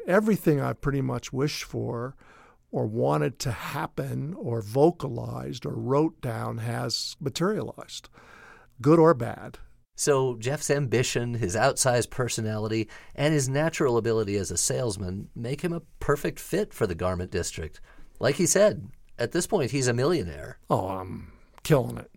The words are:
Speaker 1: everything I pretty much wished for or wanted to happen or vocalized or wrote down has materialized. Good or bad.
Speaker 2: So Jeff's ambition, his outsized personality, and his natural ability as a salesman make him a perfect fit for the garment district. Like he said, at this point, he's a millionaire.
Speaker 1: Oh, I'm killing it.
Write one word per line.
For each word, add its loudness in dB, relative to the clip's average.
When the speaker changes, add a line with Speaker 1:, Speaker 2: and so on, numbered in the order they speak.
Speaker 1:
everything 4
I -2
pretty -2
much -6
wished -2
for -6
or -2
wanted 0
to -4
happen -6
or -4
vocalized 0
or -6
wrote 0
down -6
has -4
materialized. -4
Good 8
or 8
bad. -6
Speaker 2:
So 2
Jeff's -4
ambition, 0
his -2
outsized 2
personality, -2
and 2
his 2
natural 2
ability 2
as -2
a -4
salesman -2
make -6
him -2
a -6
perfect 0
fit -2
for 0
the -4
garment -2
district. -4
Like 2
he 2
said, 4
at -2
this 0
point, 0
he's 2
a 4
millionaire. -2
Speaker 1:
Oh, 2
I'm -10
killing 2
it. -14